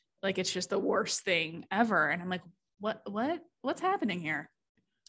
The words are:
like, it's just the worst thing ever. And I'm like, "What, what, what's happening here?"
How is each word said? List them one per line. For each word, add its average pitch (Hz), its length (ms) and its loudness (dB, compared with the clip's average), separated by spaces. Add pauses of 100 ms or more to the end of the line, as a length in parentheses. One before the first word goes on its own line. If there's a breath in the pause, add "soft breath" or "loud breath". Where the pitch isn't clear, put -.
(220 soft breath)
like, 190 160 0
it's 185 140 -2
just 180 180 -4
the - 80 2
worst - 440 0
thing 165 480 0
ever. 190 400 4
And 175 120 -2
I'm 180 60 -6
like, 180 140 -2 (360)
"What, 208 320 -4
what, 269 300 -2 (220)
what's 277 180 -2
happening 320 400 0
here?" 151 300 -4 (580)